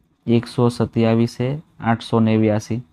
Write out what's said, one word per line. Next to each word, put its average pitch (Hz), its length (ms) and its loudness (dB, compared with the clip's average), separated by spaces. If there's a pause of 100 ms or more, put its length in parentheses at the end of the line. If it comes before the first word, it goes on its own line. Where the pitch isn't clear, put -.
(260)
એકસો 117 420 2
સત્યાવીસ 117 720 0
એ 127 100 -2 (300)
આઠસો 113 400 -2
નેવ્યાસી 110 600 0 (120)